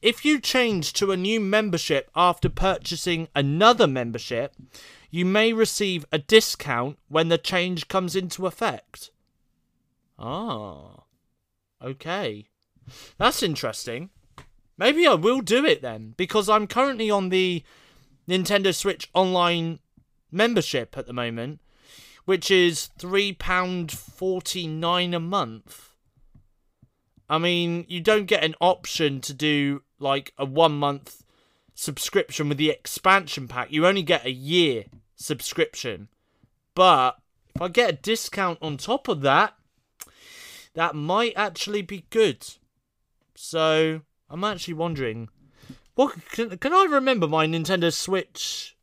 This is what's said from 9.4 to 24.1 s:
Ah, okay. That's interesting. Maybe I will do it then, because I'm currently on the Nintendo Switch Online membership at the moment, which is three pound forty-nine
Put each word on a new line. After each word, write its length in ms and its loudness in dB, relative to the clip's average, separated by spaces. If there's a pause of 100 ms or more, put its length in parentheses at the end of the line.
Ah, 840 -10 (800)
okay. 640 -10 (720)
That's 240 0
interesting. 680 -6 (680)
Maybe 300 4
I 80 6
will 260 2
do 240 2
it 160 2
then, 340 -12
because 320 -2
I'm 200 4
currently 420 0
on 200 0
the 340 0 (680)
Nintendo 460 2
Switch 400 -4
Online 640 0 (520)
membership 680 0
at 100 -12
the 60 -12
moment, 460 -6 (680)
which 260 0
is 380 2 (100)
three 340 -2
pound 580 -2
forty-nine 1200 -4